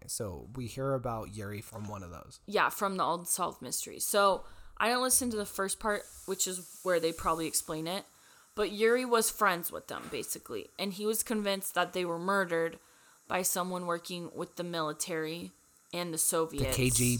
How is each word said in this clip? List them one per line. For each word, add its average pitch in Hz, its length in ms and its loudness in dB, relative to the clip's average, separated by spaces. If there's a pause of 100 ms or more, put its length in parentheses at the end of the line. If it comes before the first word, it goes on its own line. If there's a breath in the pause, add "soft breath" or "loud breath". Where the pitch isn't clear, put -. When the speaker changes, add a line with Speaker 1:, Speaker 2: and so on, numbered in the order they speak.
Speaker 1:
so 85 480 -6
we 127 120 -6
hear 135 280 -2
about 113 400 -4
Yuri 104 260 -8
from 104 280 -10
one 104 160 -8
of 87 60 -12
those. - 360 -14
Speaker 2:
Yeah, 190 220 4
from 196 280 0
the 180 100 2
Unsolved 175 540 -2
Mysteries. - 460 -6
So 202 380 4 (340 soft breath)
I - 100 2
didn't 247 140 2
listen 254 300 4
to 220 40 -4
the 208 80 -2
first 196 360 -2
part, 208 220 0 (240)
which 190 200 0
is 185 380 -8
where 180 160 4
they 165 120 2
probably 165 360 0
explain 160 400 -2
it. 190 160 -4 (500 soft breath)
But 208 160 2
Yuri 226 340 6
was 233 260 4
friends 180 420 2
with - 160 -8
them, - 240 -8
basically. - 560 -6 (100)
And 196 140 -2
he 202 140 -6
was 220 180 2
convinced 202 500 0
that 180 180 2
they 185 120 0
were 170 160 0
murdered 175 580 2 (480 soft breath)
by 180 160 0
someone 180 440 0
working 170 480 -4
with 175 220 -6
the 175 80 -4
military 165 840 -2 (420)
and 175 220 -2
the 156 40 0
Soviets. 151 580 2
Speaker 1:
The 127 80 2
K 127 60 6
G 123 300 4